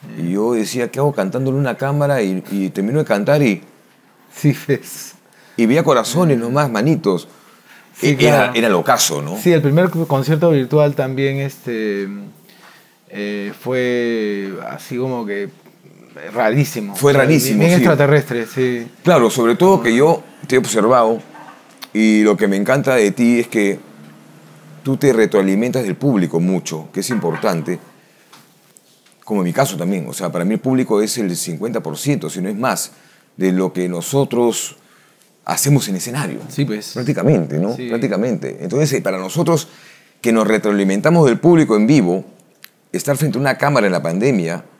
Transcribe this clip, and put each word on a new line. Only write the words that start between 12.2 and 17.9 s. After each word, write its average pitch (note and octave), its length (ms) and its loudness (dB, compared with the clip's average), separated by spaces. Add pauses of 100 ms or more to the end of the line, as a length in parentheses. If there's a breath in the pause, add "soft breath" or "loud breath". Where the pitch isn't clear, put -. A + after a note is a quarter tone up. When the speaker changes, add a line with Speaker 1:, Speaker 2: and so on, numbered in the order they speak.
Speaker 1:
eh, G2+ 500 -10
fue A#2 920 -4 (160)
así A#2+ 300 -12
como B2 260 -6
que G2+ 240 -8 (840)
rarísimo. A2+ 600 0
Speaker 2:
Fue C#3+ 180 4
Speaker 1:
O - 20 4
sea, C#3 100 4
Speaker 2:
rarísimo, B2+ 360 2
Speaker 1:
bien E3 100 4
Speaker 2:
sí. F3+ 60 4
Speaker 1:
extraterrestre, C#3 720 2